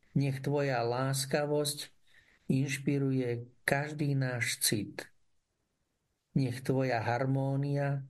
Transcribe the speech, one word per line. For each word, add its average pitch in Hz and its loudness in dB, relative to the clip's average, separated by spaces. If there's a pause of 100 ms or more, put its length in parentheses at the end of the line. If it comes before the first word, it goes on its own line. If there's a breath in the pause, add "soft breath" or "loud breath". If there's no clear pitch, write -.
(140)
Nech 135 0
tvoja 139 0
láskavosť 143 0 (600 soft breath)
inšpiruje 135 0 (160)
každý 147 0
náš 127 -2
cit. - -2 (1300)
Nech 127 -2
tvoja 131 0
harmónia 135 0